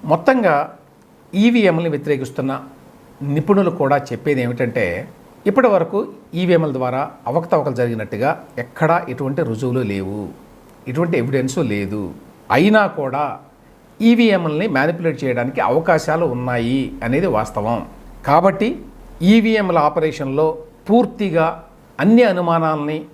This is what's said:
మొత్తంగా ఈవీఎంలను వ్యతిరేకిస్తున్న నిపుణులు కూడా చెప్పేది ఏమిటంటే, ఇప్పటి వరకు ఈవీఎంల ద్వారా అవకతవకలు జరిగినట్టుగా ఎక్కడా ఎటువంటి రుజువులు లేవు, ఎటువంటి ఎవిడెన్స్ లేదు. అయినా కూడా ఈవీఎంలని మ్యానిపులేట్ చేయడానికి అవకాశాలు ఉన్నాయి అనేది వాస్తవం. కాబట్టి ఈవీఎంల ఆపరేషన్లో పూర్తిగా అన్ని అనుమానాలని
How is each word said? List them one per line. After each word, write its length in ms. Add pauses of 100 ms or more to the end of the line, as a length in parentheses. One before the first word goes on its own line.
మొత్తంగా 720 (580)
ఈవీఎంలను 560
వ్యతిరేకిస్తున్న 720 (600)
నిపుణులు 480
కూడా 260
చెప్పేది 460
ఏమిటంటే, 680 (380)
ఇప్పటి 220
వరకు 400 (260)
ఈవీఎంల 380
ద్వారా 380 (160)
అవకతవకలు 480
జరిగినట్టుగా 720 (140)
ఎక్కడా 500
ఎటువంటి 340
రుజువులు 380
లేవు, 480 (600)
ఎటువంటి 300
ఎవిడెన్స్ 400
లేదు. 540 (380)
అయినా 360
కూడా 520 (600)
ఈవీఎంలని 680
మ్యానిపులేట్ 560
చేయడానికి 360
అవకాశాలు 640
ఉన్నాయి 680 (120)
అనేది 220
వాస్తవం. 600 (400)
కాబట్టి 580 (380)
ఈవీఎంల 560
ఆపరేషన్లో 800 (320)
పూర్తిగా 720 (360)
అన్ని 220
అనుమానాలని 920